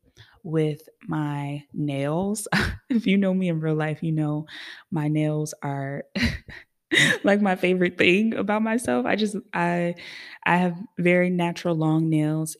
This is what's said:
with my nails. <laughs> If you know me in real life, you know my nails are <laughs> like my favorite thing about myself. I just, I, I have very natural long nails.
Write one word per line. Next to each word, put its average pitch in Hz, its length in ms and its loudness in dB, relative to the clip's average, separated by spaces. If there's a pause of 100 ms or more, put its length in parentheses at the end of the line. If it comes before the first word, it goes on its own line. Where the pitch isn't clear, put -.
(440)
with 156 440 -2 (200)
my 147 560 -4 (100)
nails. 151 800 -2
<laughs> 202 40 2 (320)
If 220 180 0
you 190 100 4
know 190 160 2
me 185 160 0
in 160 100 0
real 156 160 0
life, 156 280 -2
you 160 80 0
know 151 340 -2 (460)
my 151 160 -2
nails 151 560 0
are 139 400 -6 (120)
<laughs> - 1080 -2
like 202 180 4
my 190 140 2
favorite 180 420 2
thing 208 380 4
about 208 260 0
myself. 247 440 0
I 196 100 2
just, 202 200 0 (180)
I, 175 420 0 (480)
I 170 140 4
have 175 200 0 (200)
very 180 320 4
natural 175 460 -2
long 156 340 2
nails. 156 500 0